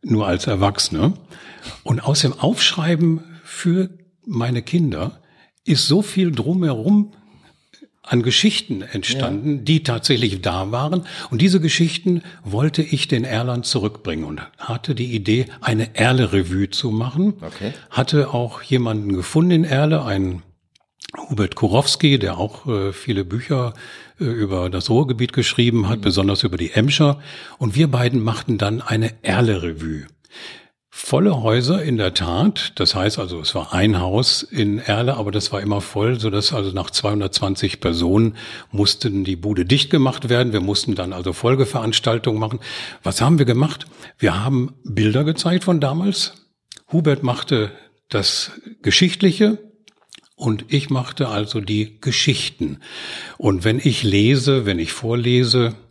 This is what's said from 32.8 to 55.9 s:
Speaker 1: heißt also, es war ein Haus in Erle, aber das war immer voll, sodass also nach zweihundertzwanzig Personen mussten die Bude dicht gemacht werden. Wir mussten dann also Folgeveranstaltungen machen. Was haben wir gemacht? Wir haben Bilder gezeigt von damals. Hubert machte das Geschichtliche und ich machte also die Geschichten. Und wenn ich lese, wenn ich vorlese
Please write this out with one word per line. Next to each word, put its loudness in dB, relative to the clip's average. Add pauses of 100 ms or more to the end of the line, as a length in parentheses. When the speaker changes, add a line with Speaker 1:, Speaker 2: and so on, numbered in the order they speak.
Speaker 1:
heißt -2
also, -8
es -4
war -6
ein 4
Haus 0
in -2
Erle, 0
aber -4
das -2
war -4
immer -2
voll, -2
sodass 0
also -2
nach -4
zweihundertzwanzig -2
Personen 2 (360)
mussten 0
die -2
Bude -2
dicht 2
gemacht 0
werden. 2
Wir 0
mussten -2
dann -6
also -6
Folgeveranstaltungen 0
machen. -4 (420)
Was -2
haben 6
wir 6
gemacht? 0 (320)
Wir 0
haben 0
Bilder 2
gezeigt 0
von 2
damals. -2 (580)
Hubert 2
machte 0 (380)
das -2 (300)
Geschichtliche 4 (800)
und -2
ich 0
machte -2
also -4
die -4
Geschichten. -2 (580)
Und 0
wenn 2
ich 2
lese, 4
wenn 0
ich -4
vorlese 0 (160)